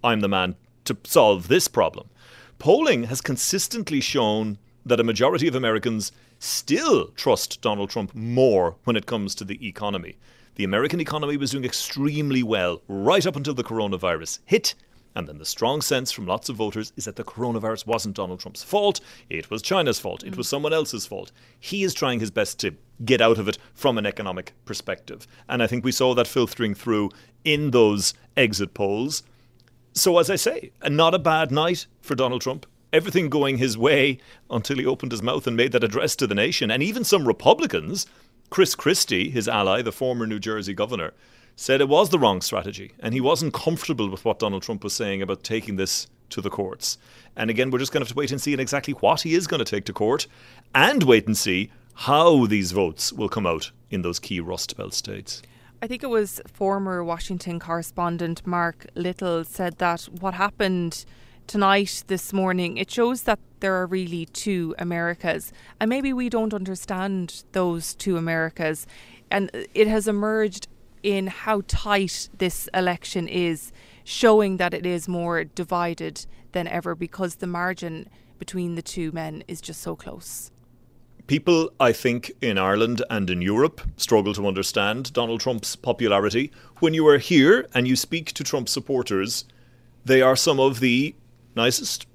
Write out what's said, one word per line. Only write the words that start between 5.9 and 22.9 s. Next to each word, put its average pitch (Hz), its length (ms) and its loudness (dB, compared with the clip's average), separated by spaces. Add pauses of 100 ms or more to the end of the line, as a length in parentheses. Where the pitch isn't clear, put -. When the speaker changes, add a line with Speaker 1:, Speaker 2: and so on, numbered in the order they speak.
Speaker 1:
still 214 760 0
trust - 460 -2
Donald 101 280 -2
Trump 101 240 -6
more 113 680 4
when 117 140 0
it 101 80 -4
comes 104 280 -4
to 107 120 -12
the 101 200 -10
economy. 95 520 -8 (380)
The 101 100 -4
American 135 340 0
economy 147 380 -4
was 139 140 -2
doing 135 120 -4
extremely 139 800 -2
well 92 460 0
right 104 360 2
up 160 120 -2
until 143 160 -6
the 123 100 -4
coronavirus 92 800 -4
hit. - 320 0 (400)
And 87 100 -6
then 76 120 -16
the 78 80 -14
strong 135 360 -2
sense 131 300 -2
from 101 160 -8
lots 95 220 -4
of 120 80 -8
voters 107 400 -4
is - 80 -10
that 104 100 -12
the 117 80 -12
coronavirus 113 640 -6
wasn't 107 300 -2
Donald 92 240 -8
Trump's - 200 -16
fault. 202 380 0 (300)
It - 200 -8
was 113 120 -6
China's 160 380 2
fault. - 220 -8
It - 120 -12
Speaker 2:
Mm. 92 40 -10
Speaker 1:
was 120 120 -4
someone 151 240 0
else's 143 320 -2
fault. 95 260 -12 (260)
He 196 260 -4
is 185 100 0
trying 123 260 0
his 107 120 -4
best - 280 -2
to 87 160 -4 (300)